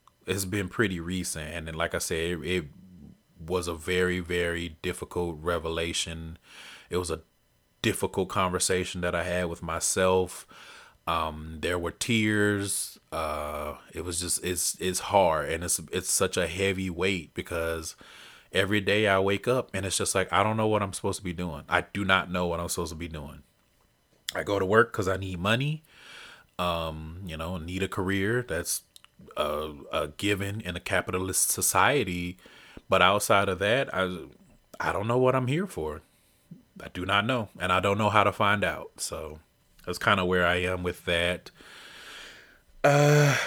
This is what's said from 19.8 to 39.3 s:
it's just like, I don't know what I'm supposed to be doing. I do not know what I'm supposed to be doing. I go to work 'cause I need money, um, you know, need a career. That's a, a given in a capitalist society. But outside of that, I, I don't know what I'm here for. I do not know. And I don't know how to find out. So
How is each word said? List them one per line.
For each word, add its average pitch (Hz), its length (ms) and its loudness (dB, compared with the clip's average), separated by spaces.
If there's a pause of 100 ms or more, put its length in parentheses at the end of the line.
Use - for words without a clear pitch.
it's 90 120 -2
just 98 180 -2
like, 95 180 2
I 104 100 6
don't 110 140 2
know 110 100 2
what 104 160 2
I'm 98 100 -4
supposed - 260 -4
to - 40 -12
be 90 100 -4
doing. 80 360 -6
I 87 120 4 (120)
do 98 100 -2
not 92 280 2
know 90 160 0
what 85 120 -2
I'm 85 80 -4
supposed 85 240 -4
to 80 60 -8
be 80 100 -8
doing. 76 360 -12 (920)
I 80 80 -2
go 98 160 0
to 95 60 2
work 110 260 6
'cause 95 160 -2
I 95 80 2
need 95 240 -6
money, 127 440 0 (760)
um, 82 640 -4
you 80 120 -8
know, 87 200 -6
need 90 260 -4
a 95 40 0
career. 98 580 0
That's - 360 -4 (560)
a, 76 340 -2 (220)
a 76 160 0
given 98 500 -2
in 87 160 -6
a 87 60 -8
capitalist 92 720 0
society. 95 840 2 (520)
But 95 120 6
outside 101 460 6
of 92 120 -2
that, 113 360 2
I, 92 220 0 (640)
I 80 120 0
don't 98 160 -2
know 120 100 2
what 127 180 4
I'm 127 120 0
here 170 200 -2
for. 78 340 -6 (840)
I - 100 -12
do 90 120 -6
not 101 200 4
know. 120 240 -2 (100)
And 92 120 0
I 92 80 4
don't 101 180 4
know 107 120 4
how 101 140 8
to 101 100 6
find 101 300 4
out. 80 340 -4
So 78 420 -8 (460)